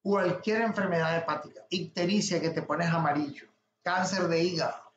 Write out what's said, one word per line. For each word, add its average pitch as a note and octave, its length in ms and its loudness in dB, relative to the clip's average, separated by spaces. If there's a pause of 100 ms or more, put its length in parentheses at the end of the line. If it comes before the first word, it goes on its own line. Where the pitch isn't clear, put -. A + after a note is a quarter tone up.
Cualquier G3 600 0
enfermedad E3+ 560 0
hepática, - 520 -6
ictericia F3 680 0
que D#3+ 120 0
te - 100 -2
pones E3 280 0
amarillo, D3+ 580 0 (340)
cáncer F#3 460 0
de E3 160 2
hígado E3 540 -2